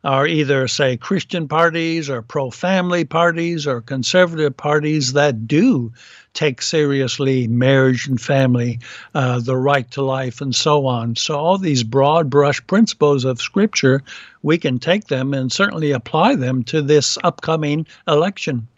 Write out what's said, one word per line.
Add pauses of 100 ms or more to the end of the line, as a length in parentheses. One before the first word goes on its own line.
are
either,
say,
Christian
parties
or
pro-family
parties
or
conservative
parties
that
do (420)
take
seriously
marriage
and
family, (340)
uh,
the
right
to
life,
and
so
on.
So
all
these
broad
brush
principles
of
Scripture, (400)
we
can
take
them
and
certainly
apply
them
to
this
upcoming (220)
election.